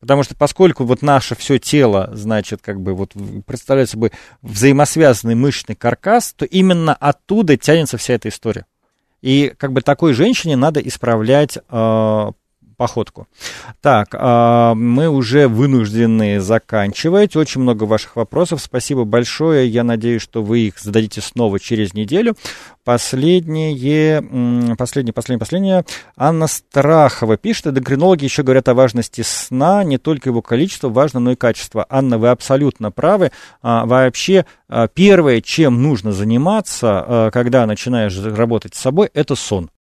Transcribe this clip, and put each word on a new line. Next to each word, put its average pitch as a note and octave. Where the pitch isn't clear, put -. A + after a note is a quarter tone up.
Потому C#3
что -
поскольку D3+
вот A#2+
наше C#3
все C3+
тело, A2
значит, G#2+
как G2
бы F#2
вот F#2+
в-, G2+
представляет C3+
собой A2
взаимосвязанный C3
мышечный B2
каркас, G3
то -
именно E3+
оттуда D#3+
тянется D3
вся B2
эта A2+
история. G#2
И C#3
как C#3
бы B2+
такой D3
женщине D#3
надо D3
исправлять, A#2+
э, A2
походку. A2
Так, A#2
а, A#2+
мы A#2+
уже C3+
вынуждены A2+
заканчивать. A2+
Очень D3
много A#2+
ваших G#2+
вопросов. D3
Спасибо B2+
большое. B2+
Я A#2
надеюсь, A#2
что -
вы A2
их G2
зададите G#2+
снова G#2
через G#2+
неделю. D#3+
Последнее, D#3
м, A#2+
последнее, B2
последнее, B2
последнее. F#3
Анна D#3+
Страхова C#3
пишет: -
«Эндокринологи C#3
еще C#3
говорят B2+
о B2+
важности A#2+
сна. D#3+
Не C#3+
только D3
его A#2
количество C3+
важно, C3
но B2
и B2+
качество». -
Анна, C3
вы A2+
абсолютно C3+
правы. F3+
А, A#2
вообще, C3
а, A#2
первое, E3
чем B2+
нужно A#2
заниматься, A2+
а, A2+
когда B2
начинаешь G#2+
работать G#2+
с -
собой, D3
это C#3+
сон. F2+